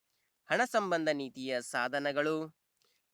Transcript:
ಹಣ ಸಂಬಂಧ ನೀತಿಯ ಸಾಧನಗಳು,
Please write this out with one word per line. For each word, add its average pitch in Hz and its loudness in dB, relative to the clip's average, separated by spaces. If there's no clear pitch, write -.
ಹಣ 170 4
ಸಂಬಂಧ 180 2
ನೀತಿಯ 131 -4
ಸಾಧನಗಳು, 143 -2